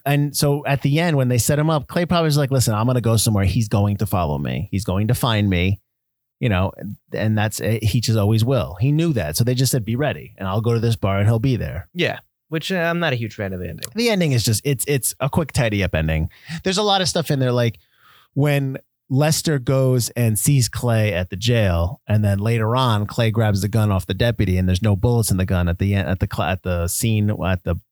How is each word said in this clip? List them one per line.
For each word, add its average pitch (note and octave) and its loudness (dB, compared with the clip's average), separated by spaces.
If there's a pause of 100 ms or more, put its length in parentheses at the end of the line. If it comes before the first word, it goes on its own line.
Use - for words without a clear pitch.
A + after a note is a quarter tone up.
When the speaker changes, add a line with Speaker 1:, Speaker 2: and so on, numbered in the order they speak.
Speaker 1:
and C#3+ 0
so C#3+ 0
at C3+ 0
the C#3+ 2
end, E3+ 2
when B2+ 2
they B2 2
set C#3+ 0
him D#3 2
up, D3 -2
Clay F3 -2
probably E3 2
is D3 2
like, C#3 0
"Listen, A#2+ 2
I'm G#2+ 0
gonna B2 2
go A2+ 2
somewhere. G#2 2
He's G#2 0
going G#2 2
to G#2 -2
follow D#2 -2
me. C2 -4
He's G2 -4
going G2+ -2
to A#2 2
find G#2+ 0
me." F#2 0 (600)
You C3 0
know, F#2 0
and, - -12 (160)
and G#2+ 0
that's, G#2+ -2
he A2 0
just A2 0
always G#2+ 2
will. A2 -2
He C3+ 2
knew D#3+ 0
that. D#2 -4
So A#2+ 2
they B2+ 0
just B2+ 0
said, B2 -2
"Be A2+ -4
ready, C3+ -4
and F#2+ -8
I'll G2 -2
go A#2 0
to A2+ 0
this A2+ 0
bar G2 -2
and G2+ 2
he'll A2+ 2
be B2+ 0
there." E2 -8
Speaker 2:
Yeah. D#3 -2 (280)
Which, D#3 -6
uh, F#3+ -2
I'm E3+ 0
not D#3+ 0
a B2+ -2
huge A2+ -6
fan G2 -6
of F#2 -6
the F2+ -8
ending. - -10
Speaker 1:
The A#3 0
ending F3+ 2
is A#2+ 2
just, A2+ 0
it's, C#3+ -2
it's - -2
a C3 -2
quick E3 -2
tidy G#2 0
up - 0
ending. D#2+ 0 (320)
There's F#3+ 0
a G#3+ 0
lot G3 2
of E3+ 0
stuff E3 -2
in C#3+ 0
there. B2+ 2
Like A#2+ 0 (560)
when C#3 0 (300)
Lester D3 2
goes B2+ 2
and A2+ 0
sees C3+ 2
Clay A2 0
at F2+ -4
the F2+ -10
jail, F#2+ 0
and G#2 2
then G2+ 2
later A2+ 0
on, A2 2
Clay A2+ 0
grabs G#2 2
the G2+ 0
gun G#2+ 2
off F#2+ 0
the G2 -4
deputy, G#2 0
and F#2 2
there's F2+ 2
no G#2+ 2
bullets A#2 2
in G2 0
the F#2 0
gun F2 0
at F2 -2
the G2+ 0
end, F2+ 0
at F2+ -2
the - -2
cl-, E2+ -2
at F#2 -2
the F2 -2
scene G#2+ 0
at F#2 -2
the, F2 -2 (160)